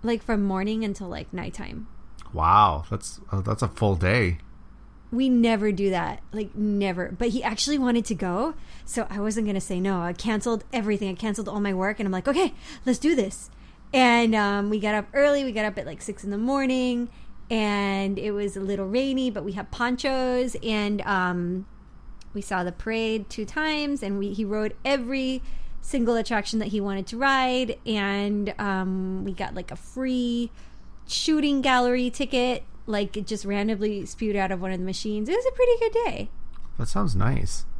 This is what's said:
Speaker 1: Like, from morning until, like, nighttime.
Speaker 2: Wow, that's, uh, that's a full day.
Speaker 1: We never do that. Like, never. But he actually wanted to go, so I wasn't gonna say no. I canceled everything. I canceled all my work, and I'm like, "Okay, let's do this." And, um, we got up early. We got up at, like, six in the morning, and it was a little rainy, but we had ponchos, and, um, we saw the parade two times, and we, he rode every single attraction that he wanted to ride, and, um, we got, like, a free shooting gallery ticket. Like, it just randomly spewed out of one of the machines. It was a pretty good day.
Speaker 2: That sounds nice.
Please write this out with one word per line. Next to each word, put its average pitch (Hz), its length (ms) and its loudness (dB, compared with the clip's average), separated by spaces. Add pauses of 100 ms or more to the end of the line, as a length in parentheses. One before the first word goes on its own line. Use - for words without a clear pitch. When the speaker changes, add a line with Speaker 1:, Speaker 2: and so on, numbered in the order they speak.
Speaker 1:
Like, 233 200 0
from 214 220 2
morning 202 400 0
until, 196 240 -6
like, 156 240 -10
nighttime. - 560 -8 (440)
Speaker 2:
Wow, 82 560 8
that's, - 320 -6 (120)
uh, 98 80 0
that's 107 220 0
a 127 60 2
full 101 280 4
day. 90 420 4 (720)
Speaker 1:
We 262 180 2
never 226 440 6
do 196 180 2
that. 170 320 -2 (100)
Like, 208 220 -6
never. 202 560 0
But 240 200 0
he 247 120 0
actually 269 360 0
wanted 240 280 4
to 226 80 0
go, 196 400 -2 (300)
so - 260 -4
I 208 100 -6
wasn't 214 260 0
gonna 196 140 0
say 180 200 -4
no. 190 200 2
I 175 120 -2
canceled 214 600 -2
everything. 208 380 0
I 185 40 -4
canceled 208 340 -4
all 208 120 -4
my 202 140 0
work, 190 240 0
and 196 80 -2
I'm 190 60 0
like, 185 160 -2
"Okay, 302 260 2 (320)
let's 247 120 2
do 320 180 4
this." 196 340 -2 (420)
And, 233 420 6
um, 202 360 2
we 214 80 0
got 208 160 0
up 208 200 -2
early. 285 300 6
We 254 80 -2
got 214 120 0
up 208 140 -2
at, - 80 -6
like, 151 160 -10
six 196 200 -8
in 196 80 -6
the 202 80 -2
morning, 254 680 2 (420)
and 202 680 0
it 208 140 -4
was 202 240 -2
a 196 40 -6
little 196 260 -2
rainy, 254 440 0
but 208 140 -6
we 196 80 -4
had 196 180 -8
ponchos, 254 920 0
and, 208 400 0
um, 180 640 0 (680)
we 202 80 -4
saw 185 200 -2
the 180 100 -2
parade 220 580 -2
two 208 160 -6
times, 302 560 -2
and 202 160 -2
we, 202 160 -2
he 214 100 -2
rode 214 300 -2 (100)
every 262 580 0 (380)
single 233 360 2
attraction 220 420 0
that 208 100 0
he 208 140 -2
wanted 196 240 -2
to 226 100 -10
ride, 254 680 2
and, 202 720 0
um, 190 680 -2
we 196 80 -4
got, - 220 -6
like, 185 160 -8
a - 60 -10
free 240 760 -2 (560)
shooting 294 560 2
gallery 247 480 4
ticket. 254 540 0 (200)
Like, 208 320 -2
it 208 100 -4
just 208 200 -4
randomly 202 580 0
spewed 208 320 -2
out 190 140 2
of 185 100 -2
one 190 120 -2
of 185 60 -4
the 185 60 -2
machines. 208 460 -2
It 370 60 2
was 494 100 2
a 523 60 2
pretty 494 260 6
good 440 140 2 (120)
day. - 260 -2 (480)
Speaker 2:
That 110 100 2
sounds 185 280 4
nice. - 480 4 (140)